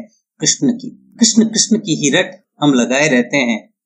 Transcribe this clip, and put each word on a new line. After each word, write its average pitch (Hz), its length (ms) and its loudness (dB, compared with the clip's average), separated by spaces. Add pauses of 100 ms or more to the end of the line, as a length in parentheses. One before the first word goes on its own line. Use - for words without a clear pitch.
(400)
कृष्ण 147 320 0
की। - 180 -10 (280)
कृष्ण 220 260 2
कृष्ण - 340 0
की 160 180 -4
ही 143 140 0
रट 175 240 0 (280)
हम 147 120 4
लगाए 127 340 2
रहते 123 300 0
हैं, 117 200 0 (280)